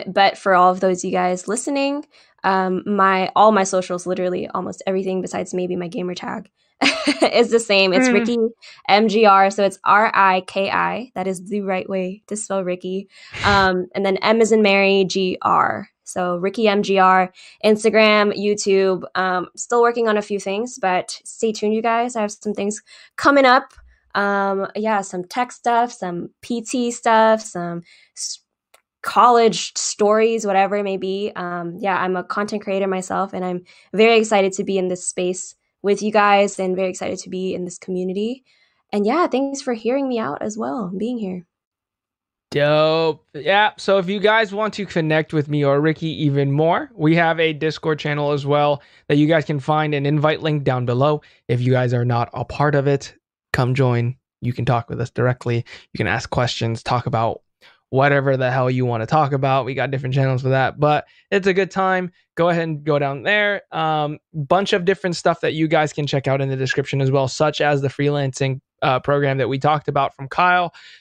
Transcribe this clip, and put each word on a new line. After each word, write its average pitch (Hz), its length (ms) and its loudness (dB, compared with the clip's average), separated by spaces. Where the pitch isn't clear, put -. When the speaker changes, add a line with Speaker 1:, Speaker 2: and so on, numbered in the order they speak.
Speaker 1:
but 196 300 2
for 196 180 2
all 180 160 6
of 185 100 -2
those 185 240 0
you 185 60 -6
guys 180 360 -2
listening, 277 580 -4
um, 185 420 0
my, 190 500 2
all 214 180 6
my 190 100 4
socials, 185 440 -4
literally 180 420 -4
almost 185 380 -8
everything 190 340 -2
besides 185 320 -6
maybe 180 240 -4
my 175 100 -6
gamer 180 280 -6
tag, 196 340 -10
<laughs> 277 400 0
is 226 180 4
the 226 80 4
same. 196 340 2
It's 254 160 4
Speaker 2:
Mm. 247 40 4
Speaker 1:
Riki 233 240 0
M 208 180 4
G 214 180 4
R. 196 240 6
So 202 140 -2
it's 196 220 0
R 214 280 4
I 190 280 4
K 196 280 -4
I. 185 460 -2
That 185 100 -4
is 185 240 -6
the 208 120 -4
right 190 280 -4
way 190 380 -6
to 208 80 -10
spell 196 280 -4
Ricky. 185 440 -6
Um, 190 500 2
and 196 100 -2
then 196 120 0
M 226 240 2
as 220 100 2
in 220 100 4
Mary, 196 440 4
G 185 360 -2
R. - 480 0
So 180 340 -4
Ricky 196 300 -2
M 202 160 2
G 190 160 2
R, 185 340 4
Instagram, 214 720 4
YouTube. 196 680 0
Um, 180 400 -2
still - 260 0
working 240 260 2
on 214 100 2
a 208 40 -2
few 202 180 -6
things, 208 380 -6
but 180 460 -2
stay - 300 -4
tuned, 214 200 -2
you 220 80 -2
guys. 233 340 -2
I 226 60 -4
have 208 100 -4
some 208 220 -8
things 202 280 -6
coming 277 300 4
up. 262 280 4
Um, 196 640 -2
yeah, 214 260 -2
some 180 240 -8
tech 247 260 -6
stuff, 240 400 0
some 175 380 -8
P 233 180 -6
T 240 300 -4
stuff, 220 500 4
some 175 400 -8
s-, - 240 -10
college 226 760 4
stories, 220 680 0
whatever 196 300 2
it 202 80 -2
may 196 140 -4
be. 190 380 -6
Um, 175 440 -8
yeah, 196 200 -2
I'm 185 160 -2
a 180 80 -4
content 208 400 -6
creator 196 240 -2
myself, 185 460 -4
and 185 100 -6
I'm 180 200 -6
very 220 260 6
excited 202 340 2
to 196 100 -6
be 190 140 -2
in 185 120 0
this 180 180 -6
space 185 480 -6
with 202 180 0
you 214 100 -2
guys, 202 480 4
and 185 160 -2
very 185 140 -2
excited 185 300 -8
to 185 100 -16
be 185 240 -6
in 180 100 -8
this 180 140 -10
community. 185 680 -6
And 208 140 0
yeah, 302 220 2
thanks 277 340 -2
for 247 140 -4
hearing 262 340 -2
me 240 80 -2
out 147 240 -6
as 214 160 -8
well, 233 400 -6
being 233 220 -6
here. 185 260 -8
Speaker 2:
Dope. 156 840 2
Yeah. 196 440 2
So 196 200 2
if 180 100 0
you 202 120 -2
guys 208 340 2
want 208 220 -4
to 202 100 -8
connect 156 480 0
with 151 160 -2
me 147 160 0
or 139 160 2
Ricky 160 280 0
even 139 280 2
more, 170 440 0
we 160 200 2
have 165 240 2
a 160 140 2
Discord 156 460 -4
channel 147 320 -2
as 143 140 -2
well 147 360 2
that 151 80 2
you 151 100 6
guys 156 180 4
can 147 140 -4
find 151 340 -2
an 139 120 -2
invite 151 360 0
link 151 220 -2
down 127 220 0
below. 139 360 0
If 123 120 0
you 123 120 2
guys 123 200 2
are 120 120 0
not 120 280 0
a 123 120 -6
part 147 280 0
of 139 140 0
it, 139 260 -2
come 127 240 0
join. 123 400 2
You 123 120 -4
can 123 120 -4
talk 117 240 0
with 113 120 -6
us 113 80 -6
directly. 120 480 -2
You - 400 -10
can 110 100 -2
ask 110 220 -4
questions, 113 540 -4
talk 123 220 -2
about 117 360 -2
whatever 135 480 2
the 127 140 -2
hell 127 200 0
you 127 140 0
wanna 117 200 -2
talk 147 280 0
about. 135 320 0
We 131 80 -6
got 131 180 -4
different 131 240 -4
channels 131 260 0
for 131 80 -2
that, 131 300 0
but 147 260 2
it's 196 160 0
a 190 60 4
good 185 180 0
time. 185 400 -2
Go 170 140 2
ahead 170 140 0
and 151 200 -6
go 147 160 0
down 139 240 -4
there. 208 480 0
Um, 156 480 -4
bunch 175 400 0
of 185 120 0
different 185 300 -2
stuff - 260 -2
that - 120 -2
you 156 140 0
guys 151 240 0
can 147 160 -6
check 139 200 -2
out 135 140 0
in 139 80 -2
the 135 80 -4
description 135 440 -2
as 131 100 2
well, 135 160 2
such 151 340 0
as 147 200 2
the 139 60 0
freelancing, 139 720 -2
uh, 131 160 2
program 143 400 0
that 123 100 0
we 135 80 -2
talked 147 300 0
about 143 280 0
from 139 120 -12
Kyle. 180 440 2